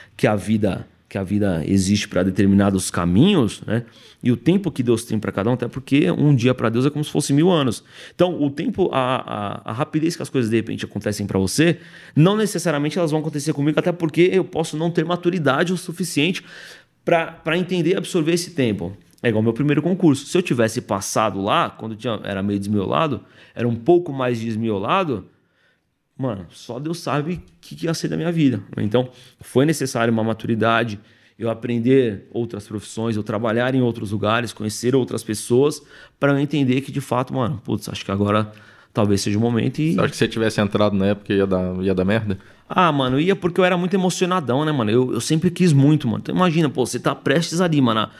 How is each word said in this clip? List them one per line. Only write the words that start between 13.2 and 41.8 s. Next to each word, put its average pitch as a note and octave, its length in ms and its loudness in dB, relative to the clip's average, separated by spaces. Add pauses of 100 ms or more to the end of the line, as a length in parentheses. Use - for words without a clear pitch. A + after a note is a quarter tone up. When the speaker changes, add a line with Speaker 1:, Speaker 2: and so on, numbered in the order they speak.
Speaker 1:
acontecer D3 320 -4
comigo, C#3+ 260 0
até F3 120 0
porque E3+ 400 2
eu F#3 140 2
posso D#3 320 -4
não E3 140 -2
ter D#3+ 120 0
maturidade E3+ 720 0
o F3 40 -2
suficiente E3 640 -2 (600)
pra, E3 240 2
pra E3 300 -4
entender F3+ 340 0
e F#3+ 40 0
absorver E3+ 380 -2
esse E3+ 180 -2
tempo. G2 440 -2 (280)
É B2 60 2
igual G#2+ 120 2
meu A2+ 120 2
primeiro C#3+ 280 0
concurso. E3 460 2
Se - 100 0
eu F#3 60 2
tivesse A#2 380 0
passado G2+ 600 -2
lá, B2 280 0
quando A2 260 -12
tinha, A2+ 280 -6
era G2 200 -4
meio G2+ 160 -2
desmiolado, G#2+ 600 -2 (340)
era A#2 120 -2
um A#2 80 -2
pouco E3+ 360 2
mais B2 280 -2
desmiolado, A2+ 840 -2 (920)
mano, G#2+ 320 -6
só - 300 -14
Deus D#3+ 200 -8
sabe D3 360 -4
o E3 60 -10 (200)
que, - 140 -18
que D#3 100 -8
ia E3 80 -2
ser D#3+ 160 -6
da D#3+ 80 -4
minha D#3+ 160 -2
vida. C3 280 2 (160)
Então, A#2+ 320 0 (300)
foi - 260 2
necessário B2+ 480 0
uma A2 120 2
maturidade, A2+ 760 0 (380)
eu A2+ 120 -4
aprender A#2 840 0
outras A2+ 340 -6
profissões, A2 480 -6
eu G#2+ 80 -4
trabalhar A2+ 500 -2
em C3 80 2
outros A2+ 300 -2
lugares, G#2+ 400 0
conhecer G#2+ 420 -4
outras A#2 300 0
pessoas, B2+ 580 0 (380)
pra C#3 140 4
eu C#3 40 2
entender C#3 440 0
que, - 100 -10
de C#3 80 -6
fato, C3 340 -4
mano, A2+ 300 -2
putz, A2+ 240 -6
acho - 160 -8
que - 80 -6
agora G#2 400 0 (420)
talvez G#2 280 2
seja G#2 160 0
o A2 40 2
momento A#2 380 0
e D#3+ 140 0
Speaker 2:
Você G3+ 80 0
acha - 80 2
que - 80 -10
se - 20 -2
você A2+ 80 4
tivesse A2 320 -2
entrado G#2 380 2
na F#2+ 100 2
época G#2 260 -2
ia G2 140 2
dar, F#2 340 -2